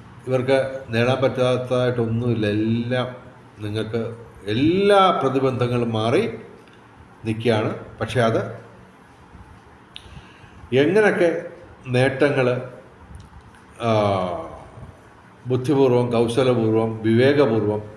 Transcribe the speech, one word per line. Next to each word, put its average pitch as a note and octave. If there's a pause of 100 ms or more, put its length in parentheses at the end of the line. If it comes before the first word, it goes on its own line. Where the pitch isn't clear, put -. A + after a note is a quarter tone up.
(280)
ഇവർക്ക് C3 (360)
നേടാൻ B2
പറ്റാത്തതായിട്ടൊന്നുമില്ല. B2 (120)
എല്ലാം A#2+ (560)
നിങ്ങൾക്ക്, A2 (520)
എല്ലാ F#3+ (180)
പ്രതിബന്ധങ്ങളും B2
മാറി A#2+ (1000)
നിൽക്കുകയാണ്. A2 (280)
പക്ഷേ A#2+ (100)
അത് E3 (2500)
എങ്ങനെയൊക്കെ F#3 (640)
നേട്ടങ്ങൾ, C3 (1400)
ആ, - (1600)
ബുദ്ധിപൂർവ്വം, B2+
കൗശലപൂർവ്വം, A2+ (160)
വിവേകപൂർവ്വം A2+ (140)